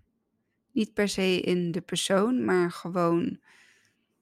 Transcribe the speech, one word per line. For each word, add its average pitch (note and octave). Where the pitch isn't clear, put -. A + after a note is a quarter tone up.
Niet -
per G3+
se F#3
in F3+
de F#3+
persoon, G3+
maar F3+
gewoon F3